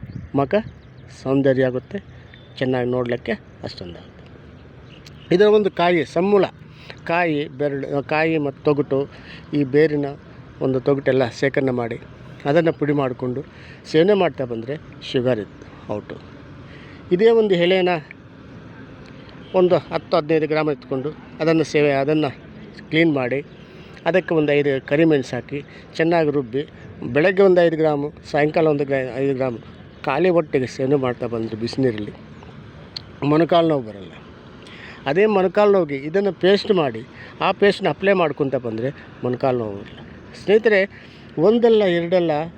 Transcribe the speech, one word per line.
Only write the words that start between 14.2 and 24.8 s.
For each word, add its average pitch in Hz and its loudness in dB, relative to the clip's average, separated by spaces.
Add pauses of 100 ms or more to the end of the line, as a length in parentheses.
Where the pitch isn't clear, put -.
ಬಂದರೆ 120 -8 (360)
ಶುಗರ್ 123 0
ಇದು 95 -10 (380)
ಔಟು. - -12 (960)
ಇದೇ 208 6
ಒಂದು 220 4
ಎಲೆನ 180 2 (1700)
ಒಂದು 180 4
ಹತ್ತು 165 -2
ಹದಿನೈದು 156 0
ಗ್ರಾಮ್ 156 0
ಎತ್ಕೊಂಡು, 139 -6 (300)
ಅದನ್ನು 160 2
ಸೇವೆ, 147 2
ಅದನ್ನು 139 0 (600)
ಕ್ಲೀನ್ 160 4
ಮಾಡಿ, 131 -2 (680)
ಅದಕ್ಕೆ 170 0
ಒಂದು 151 2
ಐದು 143 0